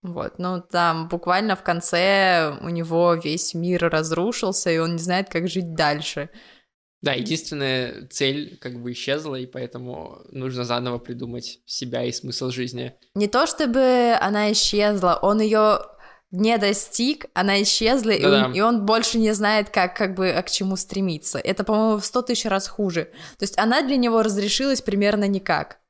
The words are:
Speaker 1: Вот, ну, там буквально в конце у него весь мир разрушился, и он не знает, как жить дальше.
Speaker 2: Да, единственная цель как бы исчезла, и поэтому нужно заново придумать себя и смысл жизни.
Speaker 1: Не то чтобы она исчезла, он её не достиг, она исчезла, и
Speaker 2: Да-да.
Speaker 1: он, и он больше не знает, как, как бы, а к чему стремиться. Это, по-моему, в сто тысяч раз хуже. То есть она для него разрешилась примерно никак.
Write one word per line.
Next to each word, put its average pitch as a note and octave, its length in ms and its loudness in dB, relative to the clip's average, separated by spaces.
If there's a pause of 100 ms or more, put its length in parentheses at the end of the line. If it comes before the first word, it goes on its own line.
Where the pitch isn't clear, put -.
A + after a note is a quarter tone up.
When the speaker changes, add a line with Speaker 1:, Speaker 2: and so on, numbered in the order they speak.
Speaker 1:
Вот, - 360 -8
ну, F3+ 220 -4
там E3+ 480 0
буквально F3+ 480 0
в - 60 -16
конце F3 960 2
у - 80 -8
него E3+ 460 2
весь E3 400 -4
мир E3+ 340 0
разрушился, E3+ 840 0
и E3 80 2
он E3 180 0
не E3 60 -6
знает, F#3 280 -2
как F3 180 -2
жить E3+ 260 -4
дальше. D3 540 -2 (760)
Speaker 2:
Да, C#3+ 80 2
единственная C3 1000 -4
цель C#3+ 460 -4
как B2 260 -12
бы B2 100 -8
исчезла, C#3+ 440 -4
и B2+ 80 -8
поэтому B2+ 840 -12
нужно B2+ 340 -6
заново A#2+ 320 -4
придумать A#2+ 680 -10
себя A#2+ 360 -6
и B2 100 -2
смысл B2+ 380 -8
жизни. B2 440 -8 (200)
Speaker 1:
Не G3+ 140 0
то B3+ 180 2
чтобы B3+ 760 2
она G#3 300 0
исчезла, G#3 680 2
он G#3 220 2
её G#3+ 400 4 (480)
не G#3+ 260 2
достиг, G#3+ 760 0
она G3 280 2
исчезла, A3+ 500 2
и G3 100 2
Speaker 2:
Да-да. C3+ 240 4
Speaker 1:
он, B2+ 80 -4
и F#3 80 0
он A3 240 2
больше A3+ 320 2
не A3 160 2
знает, G#3 340 2
как, F3+ 260 0
как G3 200 -2
бы, F#3 160 0
а F#3 120 0
к - 80 -6
чему F#3+ 260 -2
стремиться. F#3 640 -2
Это, G3 240 -2
по-моему, G#3+ 360 2
в G3+ 80 -4
сто B3 160 0
тысяч A#3+ 240 -2
раз F#3+ 220 0
хуже. F3 360 -2 (340)
То - 60 -4
есть - 140 0
она A#3 240 4
для C#4 140 0
него A#3 260 4
разрешилась A3 580 0
примерно G3+ 480 2
никак. F#3 600 -2